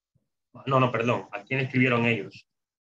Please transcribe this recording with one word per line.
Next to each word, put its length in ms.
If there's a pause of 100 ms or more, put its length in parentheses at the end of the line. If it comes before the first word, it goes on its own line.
(680)
No, 140
no, 100
perdón. 400
¿A 140
quién 160
escribieron 460
ellos? 420 (320)